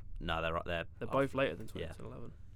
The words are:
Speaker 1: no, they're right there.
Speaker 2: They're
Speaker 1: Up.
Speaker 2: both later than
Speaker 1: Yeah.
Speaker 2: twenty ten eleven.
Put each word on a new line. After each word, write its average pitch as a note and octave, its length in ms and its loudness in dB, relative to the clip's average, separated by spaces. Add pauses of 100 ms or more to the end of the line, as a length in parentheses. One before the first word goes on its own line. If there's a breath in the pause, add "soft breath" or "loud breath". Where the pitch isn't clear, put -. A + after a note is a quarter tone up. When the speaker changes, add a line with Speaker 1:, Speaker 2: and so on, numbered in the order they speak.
(200)
Speaker 1:
no, E2 220 2
they're E2 120 4
right E2+ 120 2
there. E2+ 180 2 (160)
Speaker 2:
They're A#2+ 80 -2
Speaker 1:
Up. - 60 0
Speaker 2:
both C3+ 200 4
later B2 220 4
than G#2 180 -6
Speaker 1:
Yeah. E2 140 -2
Speaker 2:
twenty - 80 -6
ten - 100 -8
eleven. B2 260 -8 (240)